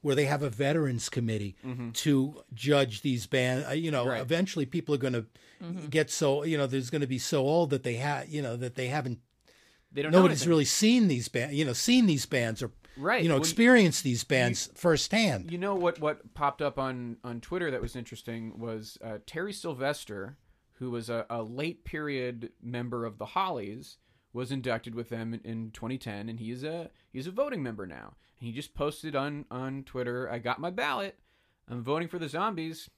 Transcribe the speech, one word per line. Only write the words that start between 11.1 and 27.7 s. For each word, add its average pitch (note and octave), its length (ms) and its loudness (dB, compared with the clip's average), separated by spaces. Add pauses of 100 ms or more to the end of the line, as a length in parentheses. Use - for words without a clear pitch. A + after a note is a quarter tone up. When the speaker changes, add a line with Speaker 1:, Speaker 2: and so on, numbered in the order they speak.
Speaker 1:
bands, C3+ 260 -2
you D3+ 100 2
know, B2+ 80 0
seen A#3+ 340 6
these D3 200 4
bands A#2 360 0
or, A#2 100 -6 (260)
Speaker 2:
Right. F#3 240 0
Speaker 1:
you E3+ 60 4
know, D3 80 6
Speaker 2:
Well, C#3 40 6
y-, D#3+ 80 0
Speaker 1:
experienced A3+ 560 8
these A#2+ 200 0
bands B2 440 2
Speaker 2:
you, - 100 -20
Speaker 1:
firsthand. E3 760 2
Speaker 2:
you F3 40 -6
know G3 180 -2
what, E3+ 260 0
what D3+ 340 -4
popped C#3+ 260 0
up C#3+ 180 -2
on, B2 460 -4
on A#2 160 -8
Twitter F3 300 -4
that B2+ 100 -4
was A#2+ 160 -6
interesting A2+ 640 -10
was, A2 440 -8
uh, A2 240 -8
Terry F#3+ 280 -6
Sylvester, C3+ 840 -6 (380)
who B2+ 160 -8
was A#2 180 -6
a, A#2 220 -4
a A#2 120 -4
late C#3 420 -8
period B2+ 680 -6 (120)
member A#2+ 440 -6
of A2 120 -10
the G#2+ 80 -8
Hollies, C3 680 -4 (380)
was B2 160 -6
inducted A#2+ 440 -4
with A#2 140 -8
them A2+ 260 -6
in, A2+ 100 -10
in A2+ 260 -8
twenty C3 260 -8
ten, G#2+ 320 -8
and A2+ 120 -10
he A2 100 -8
is B2+ 140 -8
a, E3 260 -8 (220)
he's C3+ 160 -8
a - 20 -8
voting A#3+ 320 -2
member G#2+ 240 -8